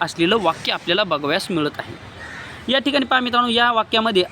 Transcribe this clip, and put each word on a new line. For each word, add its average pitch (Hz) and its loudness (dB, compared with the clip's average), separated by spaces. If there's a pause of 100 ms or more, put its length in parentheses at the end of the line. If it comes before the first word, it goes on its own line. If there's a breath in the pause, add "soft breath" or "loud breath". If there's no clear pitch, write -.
असलेलं 170 2
वाक्य 175 0
आपल्याला 185 0
बघावयास 156 -2
मिळत 147 -2
आहे. - -14 (540 loud breath)
या 262 2
ठिकाणी 269 0
पहा 262 2
मित्रांनो, 247 2
या 240 4
वाक्यामध्ये 220 2